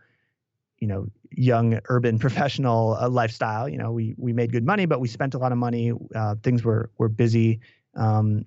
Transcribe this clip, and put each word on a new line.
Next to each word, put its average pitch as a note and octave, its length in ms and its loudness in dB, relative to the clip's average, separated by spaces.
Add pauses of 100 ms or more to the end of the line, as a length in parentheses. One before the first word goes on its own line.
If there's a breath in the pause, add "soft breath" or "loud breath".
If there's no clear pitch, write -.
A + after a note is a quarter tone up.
(800)
you A2 100 -4
know, G2 180 -4 (240)
young A#2 480 2 (100)
urban A#2+ 300 2
<laughs> A2 60 -2
professional, A#2 760 0
uh, B2 80 0
lifestyle. A#2 600 -2
You D3+ 100 -8
know, A2+ 140 -4
we, A2+ 260 -4
we B2 140 -4
made A#2+ 180 0
good A#2 160 0
money, F#3+ 200 2
but D3 140 0
we B2+ 60 -2
spent C3 280 -4
a C3+ 40 -6
lot B2+ 140 0
of B2 60 0
money. A#2+ 340 0 (220)
Uh, G#2+ 280 -2
things A#2+ 220 2
were, A2+ 340 0
were A2+ 100 2
busy. A2+ 520 2 (340 loud breath)
Um, G#2+ 520 2